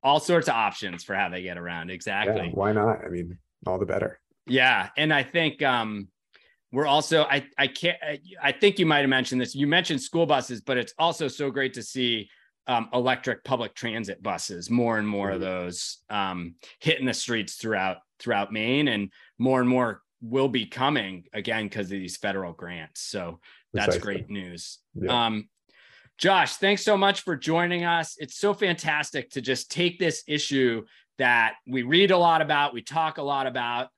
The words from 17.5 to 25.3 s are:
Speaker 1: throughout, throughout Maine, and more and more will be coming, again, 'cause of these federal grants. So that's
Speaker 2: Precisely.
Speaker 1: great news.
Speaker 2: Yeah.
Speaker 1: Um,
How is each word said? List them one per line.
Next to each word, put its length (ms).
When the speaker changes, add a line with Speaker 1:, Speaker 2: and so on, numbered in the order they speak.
Speaker 1:
throughout, 420
throughout 320
Maine, 380
and 200
more 240
and 80
more 320
will 280
be 160
coming, 580
again, 360
'cause 160
of 60
these 260
federal 340
grants. 500
So 380
that's 120
Speaker 2:
Precisely. 40
Speaker 1:
great 280
news. 500
Speaker 2:
Yeah. 340
Speaker 1:
Um, 220